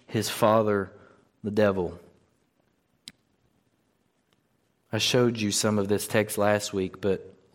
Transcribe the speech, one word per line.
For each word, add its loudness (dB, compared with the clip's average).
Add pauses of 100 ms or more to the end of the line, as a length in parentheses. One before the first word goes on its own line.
his -4
father, 2 (500)
the -4
devil. 0 (3000)
I -2
showed 2
you -2
some 0
of 0
this -2
text -2
last 0
week, -4
but -4 (200)